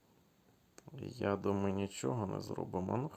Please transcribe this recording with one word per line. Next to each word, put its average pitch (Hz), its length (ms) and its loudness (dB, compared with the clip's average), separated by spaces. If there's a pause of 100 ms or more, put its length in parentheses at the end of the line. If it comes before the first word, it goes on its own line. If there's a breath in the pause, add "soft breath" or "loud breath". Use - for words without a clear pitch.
(960)
Я 101 380 0
думаю, 98 380 4
нічого 104 520 0
не 101 140 0
зробимо. 98 580 -2
Ну, 135 200 -2